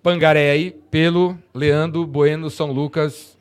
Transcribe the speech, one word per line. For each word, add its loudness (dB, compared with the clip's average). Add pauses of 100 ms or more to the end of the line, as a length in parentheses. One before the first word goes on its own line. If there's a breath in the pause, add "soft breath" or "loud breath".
pangaré 2
aí 0 (180)
pelo 0 (160)
Leandro 0
Bueno 0
São -6
Lucas. -6